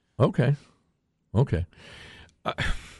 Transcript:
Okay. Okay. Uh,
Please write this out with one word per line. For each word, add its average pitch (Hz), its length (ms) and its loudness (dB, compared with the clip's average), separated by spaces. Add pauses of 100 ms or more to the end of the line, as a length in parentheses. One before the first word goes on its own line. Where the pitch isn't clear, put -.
(180)
Okay. 135 380 2 (800)
Okay. 92 320 2 (800)
Uh, - 80 -4 (460)